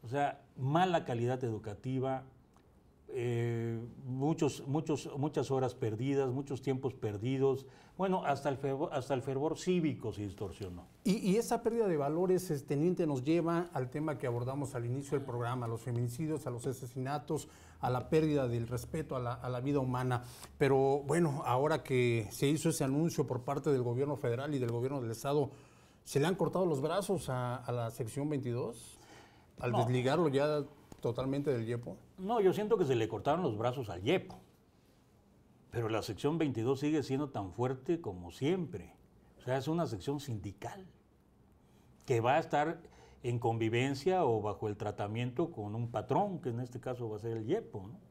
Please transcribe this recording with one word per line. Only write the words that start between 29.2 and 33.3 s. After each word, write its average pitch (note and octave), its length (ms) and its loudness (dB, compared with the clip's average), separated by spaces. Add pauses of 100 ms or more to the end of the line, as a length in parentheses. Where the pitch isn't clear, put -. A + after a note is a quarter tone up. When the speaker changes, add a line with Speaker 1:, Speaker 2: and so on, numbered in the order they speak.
Speaker 2:
¿Al B2 140 -2
Speaker 1:
No. B2 60 2
Speaker 2:
desligarlo B2+ 500 4
ya D3 360 2 (360)
totalmente C3+ 500 -2
del A#2 160 0
iepo? A#2+ 300 -4 (220)
Speaker 1:
No, G#3 240 0
yo F#3 100 8
siento G#3+ 240 2
que F3+ 80 2
se C3 100 4
le A2+ 140 2
cortaron C#3 340 0